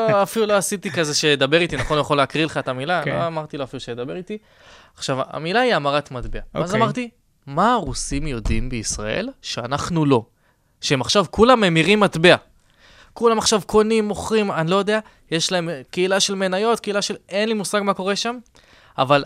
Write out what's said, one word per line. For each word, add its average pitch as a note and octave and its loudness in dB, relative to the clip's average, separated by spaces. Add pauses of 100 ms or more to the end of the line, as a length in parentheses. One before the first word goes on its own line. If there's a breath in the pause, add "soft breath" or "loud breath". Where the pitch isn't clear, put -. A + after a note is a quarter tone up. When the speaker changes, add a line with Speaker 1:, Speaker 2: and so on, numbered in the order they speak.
(120)
Speaker 1:
<laughs> G3+ 4
אפילו G#3+ 0
לא G#3 0
עשיתי F#3+ -2
כזה D3+ -2
שידבר C#3+ 4
איתי, E3 -2
נכון, D3+ -2
הוא D3 2
יכול D3 0
להקריא D3 0
לך D3 -6
את C#3 -6
המילה, C#3+ -2
Speaker 2:
כן. C#3+ -2
Speaker 1:
לא E3+ -2
אמרתי D#3 -8
לו C#3 -6
אפילו B2+ -12
שידבר B2+ -10
איתי. G3 -10 (580 soft breath)
עכשיו, C3+ -4 (120)
המילה E3 -2
היא B3 2
המרת C#3+ -2
מטבע. A2 -8 (140)
אז - -2
Speaker 2:
אוקיי. A3 0
Speaker 1:
אמרתי, A#3 -2 (380)
"מה F3 0
הרוסים D3 -4
יודעים A2+ -2
בישראל A2+ -6 (140)
שאנחנו C#3+ -4
לא?" B2 4 (560)
שהם C3+ 0
עכשיו G3 2
כולם A#3+ 6
ממירים F3 4
מטבע. E3 6 (760 soft breath)
כולם A3+ 2
עכשיו G#3 0
קונים, G#3+ 2
מוכרים, G#3 -2
אני D#3+ -2
לא F#3+ 2
יודע, G3+ 0 (320 soft breath)
יש E3 -2
להם F3 -2 (220)
קהילה F#3 0
של G3 0
מניות, G3 0
קהילה G3+ -2
של, F#3+ -6 (120)
אין G#3 -2
לי A#3 -2
מושג G#3 -2
מה G3+ 0
קורה F#3+ -2
שם, A#3+ -6 (600 soft breath)
אבל C#3 4